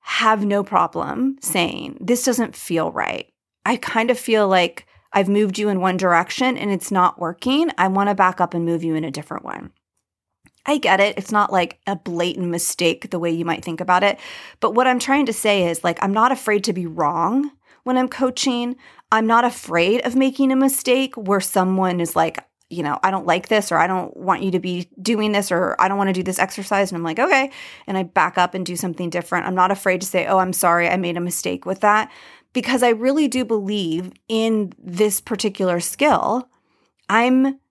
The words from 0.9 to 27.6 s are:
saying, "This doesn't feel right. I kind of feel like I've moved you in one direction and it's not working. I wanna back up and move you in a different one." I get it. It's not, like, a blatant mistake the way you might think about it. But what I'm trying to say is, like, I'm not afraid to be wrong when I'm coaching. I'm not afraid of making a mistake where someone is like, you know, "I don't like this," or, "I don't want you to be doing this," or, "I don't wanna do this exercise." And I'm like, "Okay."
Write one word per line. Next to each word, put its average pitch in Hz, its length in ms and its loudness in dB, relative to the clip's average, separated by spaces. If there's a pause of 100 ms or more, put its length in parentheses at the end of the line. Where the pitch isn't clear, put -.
saying, - 600 -2
"This 240 240 0
doesn't 233 300 0
feel 165 380 -4
right. - 340 -4 (380)
I 247 120 0
kind 233 340 -2
of 240 80 4
feel 220 280 2
like 180 400 2 (260)
I've 196 160 2
moved 202 300 2
you 208 100 0
in 190 120 0
one 185 160 0
direction 185 640 2
and 208 120 -4
it's 190 200 -4
not 180 280 2
working. 254 600 0
I 190 100 2
wanna 196 260 0
back 185 260 0
up 175 140 0
and 170 100 -2
move 170 200 -2
you 160 100 -2
in 156 100 -2
a 147 60 -6
different 147 340 -10
one." - 280 -12 (960)
I 294 120 0
get 190 220 2
it. 202 160 2
It's 196 160 -8
not, 208 200 2
like, 175 340 0
a 196 100 -2
blatant 175 520 -4
mistake 170 640 -2
the 180 80 -6
way 170 120 -2
you 165 140 -2
might 165 200 -4
think 165 160 -6
about 180 220 2
it. 202 160 2 (420)
But 220 140 0
what 240 120 4
I'm 254 120 2
trying 269 280 2
to 233 60 -4
say 202 360 2
is, 165 160 -4
like, 170 180 0
I'm 196 100 0
not 226 200 4
afraid 208 320 0
to 226 80 -2
be 175 140 -4
wrong 170 680 0 (320)
when 254 120 0
I'm 254 120 2
coaching. 247 680 -2 (340)
I'm 220 160 4
not 226 180 4
afraid 190 600 2
of 247 120 0
making 269 340 2
a 262 60 2
mistake 269 580 2
where 202 260 0
someone 185 600 0
is 165 160 -2
like, 165 280 -2 (240)
you 170 140 -8
know, 143 220 -4
"I 190 80 2
don't 180 140 -4
like 175 200 0
this," 214 240 0
or, 165 80 2
"I 165 80 4
don't 185 300 -4
want 185 260 -2
you 190 80 -2
to 180 80 0
be 180 300 -4 (120)
doing 214 300 0
this," 202 220 0
or, 175 260 0
"I 185 80 4
don't 196 120 -2
wanna 190 140 0
do 180 120 -2
this 185 160 -4
exercise." 196 500 -2
And 175 80 -8
I'm 170 60 -6
like, 165 160 -4
"Okay." 277 280 2 (380)